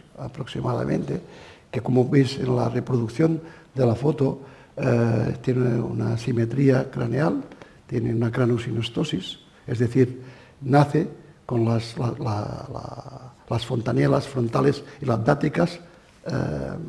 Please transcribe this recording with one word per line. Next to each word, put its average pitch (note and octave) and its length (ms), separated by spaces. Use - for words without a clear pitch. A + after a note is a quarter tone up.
aproximadamente, C3 1000
que B2+ 100
como B2+ 260
veis C#3 300
en B2+ 180
la A#2+ 140
reproducción B2+ 720
de B2+ 120
la A2 100
foto, C#3+ 440
eh, A#2 640
tiene B2 380
una A#2 380
simetría C3 720
craneal, C3+ 520
tiene A#2+ 260
una A2+ 180
craniosynostosis, A#2+ 1080
es A#2+ 140
decir, B2 420
nace C#3+ 640
con A#2 200
las, A2+ 320
la, B2+ 220
la, A2 520
la, - 640
las - 160
fontanelas C3 600
frontales C3+ 560
y C#3 40
las A#2+ 180
dáticas, D3 560
eh, - 60